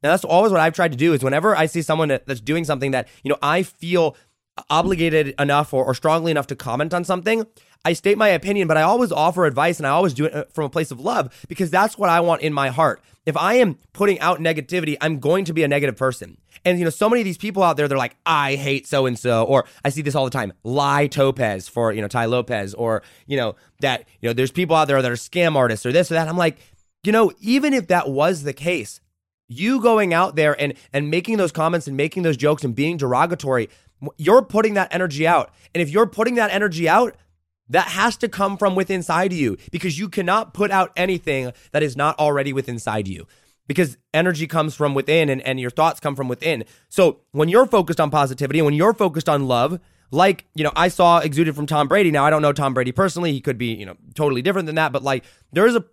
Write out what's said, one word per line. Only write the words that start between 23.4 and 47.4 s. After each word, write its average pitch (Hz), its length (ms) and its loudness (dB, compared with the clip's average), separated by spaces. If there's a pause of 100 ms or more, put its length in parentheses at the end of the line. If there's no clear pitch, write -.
that, 131 260 -2 (140)
you 117 100 -2
know, - 20 -2
there's 127 180 -2
people 170 260 -2
out 156 120 2
there 135 140 2
that 123 80 -2
are 120 60 -4
scam 170 400 -2
artists 117 280 0
or 123 80 -2
this 170 180 2
or 165 40 -4
that. 160 120 0
I'm 165 120 -4
like, 165 200 0 (440)
you 214 100 0
know, 220 280 4
even 269 340 0
if 214 140 -2
that 175 200 2
was 147 360 0
the 147 100 -6
case, 151 460 -6 (480)
you 214 320 -2
going 214 340 4
out 170 220 2
there 151 220 2
and, 143 140 -2 (200)
and 147 180 -2
making 185 260 -2
those 185 160 0
comments 165 340 -2
and 135 120 -8
making 160 240 -2
those 156 160 0
jokes 143 260 0
and 120 100 -4
being 156 220 -2
derogatory, 135 720 0 (320)
w-, 143 160 -12
you're 202 260 6
putting 220 320 0
that 190 200 -2
energy 160 320 -2
out. 160 260 2 (220)
And 170 80 -2
if 143 80 -2
you're 208 160 2
putting 226 300 -2
that 214 140 0
energy 180 380 -2
out, 220 260 2 (540)
that 170 200 0
has 196 300 0
to 233 100 -2
come 196 280 -2
from 190 180 0
within 190 220 -2
inside 180 380 0
you, 127 220 -2 (140)
because 165 280 -4
you 202 100 -6
cannot 190 460 -2
put 202 160 -2
out 190 260 0
anything 160 560 -2 (200)
that 151 100 2
is 131 140 -4
not 147 220 0
already 143 340 2
within 131 220 -4
inside 110 340 -4
you, 90 180 -10 (400)
because 143 300 -2 (160)
energy 165 340 0
comes 156 280 -2
from 147 180 0
within 143 380 2
and, 131 100 -2
and 131 180 -4
your 123 120 -6
thoughts 156 280 0
come 143 160 -4
from 131 140 -6
within. 131 360 -4 (260)
So 175 300 2 (100)
when 151 180 0